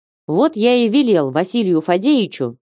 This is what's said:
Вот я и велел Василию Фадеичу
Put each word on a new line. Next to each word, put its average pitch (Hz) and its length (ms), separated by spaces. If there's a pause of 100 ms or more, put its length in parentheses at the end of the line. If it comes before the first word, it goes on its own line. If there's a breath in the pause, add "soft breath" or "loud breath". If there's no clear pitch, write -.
(280)
Вот 208 280
я 233 200
и 240 140
велел 190 400
Василию 180 520
Фадеичу 185 800